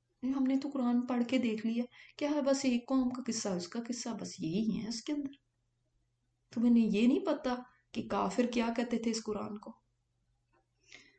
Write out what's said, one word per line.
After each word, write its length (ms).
"नहीं, 100
हमने 220
तो 120
कुरान 320
पढ़ 220
के 160
देख 280
लिया, 180
क्या 120
है, 100
बस 260
एक 220
कौम 220
का 120
किस्सा, 280
उसका 300
किस्सा, 320
बस 280
यही 300
है 180
इसके 240
अंदर। 240
तुम्हें 220
ये 320
नहीं 180
पता 400
कि 80
काफिर 440
क्या 240
कहते 360
थे 40
इस 100
कुरान 360
को?" 180